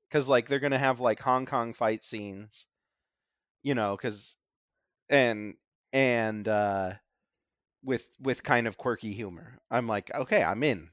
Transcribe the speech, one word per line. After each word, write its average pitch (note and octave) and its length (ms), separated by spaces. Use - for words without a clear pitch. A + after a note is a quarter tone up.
'Cause, C#3 180
like, B2 200
they're C#3 120
gonna C#3 180
have, C3 220
like, A#2 200
Hong B2+ 260
Kong A#2 280
fight A2 300
scenes, G#2 640
you C#3 120
know, G#2 220
'cause, G#2 400
and, A2+ 460
and, A2+ 560
uh, G2+ 460
with, C3 260
with C3 240
kind A#2+ 240
of G#2 100
quirky A2 360
humor. G2 440
I'm A#2+ 180
like, G#2 260
"Okay, C#3+ 300
I'm G2 200
in. F2 280